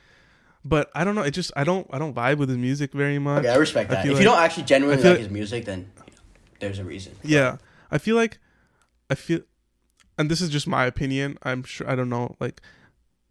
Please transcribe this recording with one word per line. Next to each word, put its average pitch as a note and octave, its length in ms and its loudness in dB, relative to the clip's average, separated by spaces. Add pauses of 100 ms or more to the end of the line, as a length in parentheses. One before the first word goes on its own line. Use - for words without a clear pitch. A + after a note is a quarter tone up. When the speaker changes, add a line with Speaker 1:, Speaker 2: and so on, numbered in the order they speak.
(640)
Speaker 1:
But D3 300 0
I D3+ 100 0
don't G3+ 100 0
know. G#3 80 -2
It C#3+ 80 -2
just, E3+ 260 -8
I C#3+ 80 0
don't, F3+ 260 -2
I C3+ 80 -8
don't D3 160 -6
vibe B2 220 2
with C#3+ 140 0
his B2+ 80 0
music C3+ 340 -2
very C#3+ 260 -2
much. C#3+ 220 0
Speaker 2:
Okay, A#2+ 80 0
I A#2+ 80 4
respect D3 340 2
Speaker 1:
I B2+ 40 0
Speaker 2:
that. - 80 -2
Speaker 1:
feel C#3 100 2
Speaker 2:
If C#3 80 4
you G3 60 8
Speaker 1:
like, G#3+ 100 8
Speaker 2:
don't E3+ 80 6
actually E3 200 0
genuinely C#3 360 4
Speaker 1:
I - 20 2
feel - 100 8
Speaker 2:
like E3+ 80 4
Speaker 1:
like A2 60 -8
Speaker 2:
his G2 60 -8
music, G#2 340 -6
then, F#2 300 -10
you - 160 -20
know, - 60 -20 (420)
there's G2 180 -6
a G2 60 -8
reason. F#2 380 -12
Speaker 1:
Yeah, C#3+ 340 2 (340)
I - 80 -2
feel G#3+ 180 -2
like, A3+ 220 -2 (720)
I C3+ 40 0
feel, E3 260 -4 (800)
and D3+ 120 0
this E3 100 -2
is F3 100 -2
just D3 160 -2
my C3 200 0
opinion. C#3 560 -4
I'm B2+ 200 -6
sure, - 260 -12
I C#3+ 60 0
don't B2+ 160 -2
know, A#2+ 300 -4
like, B2+ 200 -8 (720)